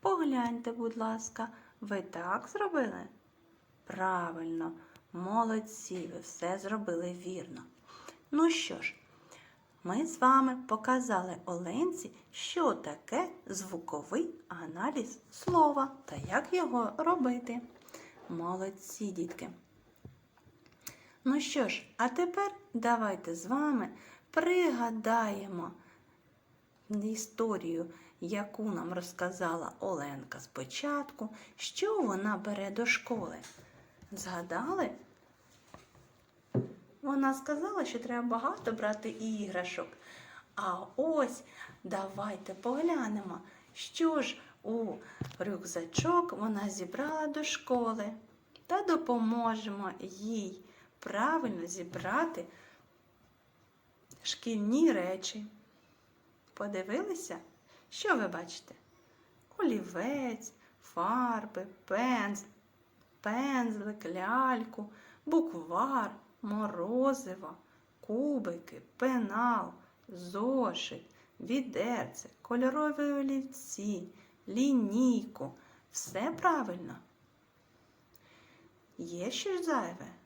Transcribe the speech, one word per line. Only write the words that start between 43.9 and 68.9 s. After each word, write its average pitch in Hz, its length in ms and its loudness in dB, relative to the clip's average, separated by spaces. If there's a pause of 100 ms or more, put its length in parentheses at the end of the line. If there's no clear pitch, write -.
ж - 160 -4 (240)
у 220 320 0 (440)
рюкзачок 202 920 2
вона 208 360 0
зібрала 285 580 -2
до 302 180 -2
школи. 226 680 0 (540)
Та 381 160 2
допоможемо 226 1080 2 (100)
їй 196 640 -4 (360)
правильно 208 680 0
зібрати 185 800 -2 (1800)
шкільні 233 720 4
речі. 190 540 -2 (1080)
Подивилися? 208 840 -4 (520)
Що 381 260 2
ви 208 120 0
бачите? 170 460 -10 (840)
Олівець, 226 920 0 (300)
фарби, 214 840 0 (220)
пенз-, 214 560 2 (760)
пензлик, 220 840 0
ляльку, 220 840 0 (360)
буквар, 233 840 2 (320)
морозиво, 208 1120 0 (440)
кубики, 220 800 -2 (140)